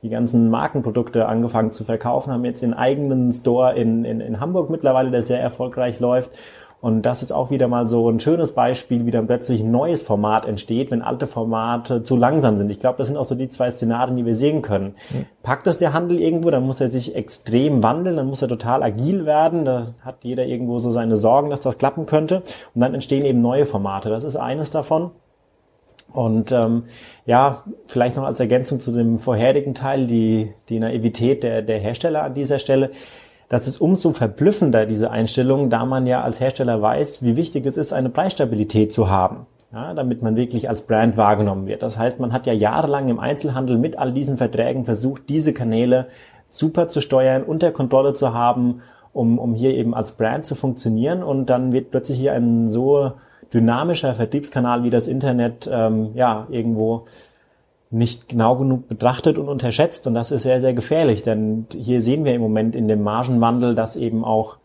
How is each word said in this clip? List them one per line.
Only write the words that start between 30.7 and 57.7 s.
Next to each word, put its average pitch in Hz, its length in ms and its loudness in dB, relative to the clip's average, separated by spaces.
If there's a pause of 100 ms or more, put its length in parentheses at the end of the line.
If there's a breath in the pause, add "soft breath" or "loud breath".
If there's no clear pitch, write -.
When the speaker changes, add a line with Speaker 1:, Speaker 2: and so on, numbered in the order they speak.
Speaker 1:
Naivität 117 640 0
der, 113 180 -2
der 110 160 -2
Hersteller 135 460 -2
an 139 100 -6
dieser 139 240 -2
Stelle. 135 320 2 (600 loud breath)
Das 123 180 0
ist 127 140 -4
umso 175 300 4
verblüffender, 127 720 2
diese 110 260 0
Einstellung, 127 580 0
da 117 140 0
man 131 240 0
ja 123 140 2
als 120 180 -4
Hersteller 127 420 0
weiß, 135 400 0
wie 120 140 2
wichtig 151 300 -2
es 135 100 -2
ist, 151 160 -2
eine 131 160 -2
Preisstabilität 113 840 0
zu 101 160 2
haben, 95 360 0 (280)
ja, 135 200 -10
damit 123 280 -4
man 110 160 0
wirklich 120 320 -2
als 110 180 -6
Brand 110 300 2
wahrgenommen 101 500 2
wird. - 160 -6
Das 110 140 -6
heißt, 123 240 -2
man 120 100 -4
hat 123 160 -4
ja 120 60 0
jahrelang 139 560 0
im 117 100 0
Einzelhandel 131 580 -2
mit 143 220 0
all 131 140 -2
diesen 139 240 -2
Verträgen 120 480 -2
versucht, 120 420 -2
diese 156 240 0
Kanäle 123 560 2 (420 loud breath)
super 160 380 0
zu 151 140 -2
steuern, 131 420 2
unter 160 280 0
Kontrolle 135 420 2
zu 135 200 0
haben, 120 500 2 (280 loud breath)
um, 120 260 2
um 120 160 -2
hier 131 220 2
eben 117 180 0
als 117 200 -4
Brand 120 320 -2
zu 139 100 -6
funktionieren. 131 680 -2
Und 135 260 -2
dann 127 260 2
wird 127 180 -2
plötzlich 127 280 -2
hier 131 120 2
ein 117 380 2
so 135 420 2 (420 loud breath)
dynamischer 135 600 2
Vertriebskanal 120 720 -2
wie 120 80 0
das 120 160 2
Internet, 123 600 -2
ähm, 110 440 0
ja, 117 380 0
irgendwo 113 520 0 (920 soft breath)